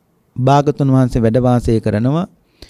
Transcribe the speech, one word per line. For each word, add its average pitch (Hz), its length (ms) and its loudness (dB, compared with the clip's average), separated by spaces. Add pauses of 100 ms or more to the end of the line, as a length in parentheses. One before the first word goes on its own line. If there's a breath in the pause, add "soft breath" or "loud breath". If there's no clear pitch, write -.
(360)
භාගතුන් 139 560 0
වහන්සේ 131 320 0
වැඩ 113 160 2
වාසය 120 400 0
කරනවා. 120 480 -2 (420 soft breath)